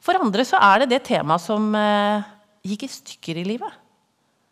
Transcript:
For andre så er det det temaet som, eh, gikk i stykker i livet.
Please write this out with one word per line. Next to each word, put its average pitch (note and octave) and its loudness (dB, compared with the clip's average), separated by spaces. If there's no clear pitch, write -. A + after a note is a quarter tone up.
For F4+ 2
andre A#3 0
så F#4 2
er G3+ 6
det C4+ 0
det C4 0
temaet D#3+ 0
som, G#3+ -2
eh, G#3 0
gikk G#3 -8
i C4 -12
stykker - -12
i F3+ -6
livet. B3 -8